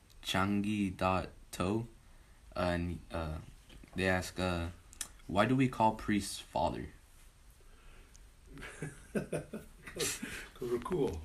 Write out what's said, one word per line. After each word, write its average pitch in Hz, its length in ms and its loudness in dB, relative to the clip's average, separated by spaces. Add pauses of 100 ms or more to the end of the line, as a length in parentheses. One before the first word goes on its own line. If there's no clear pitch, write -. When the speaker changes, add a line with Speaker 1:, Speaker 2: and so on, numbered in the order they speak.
(260)
Speaker 1:
Changi.to. 98 1600 2 (680)
Uh, - 40 -4
and, 87 400 2 (140)
uh, 80 240 -2 (580)
they 92 120 4
ask, 92 320 2
uh, 90 280 2 (600)
"Why 98 180 6
do 127 100 4
we 131 120 6
call 110 260 4
priests - 460 0
father?" - 500 -2 (2250)
Speaker 2:
<laughs> - 0 -
'Cause, - 1080 -4 (340)
'cause 123 180 -6
we're 120 80 2
cool. 139 460 0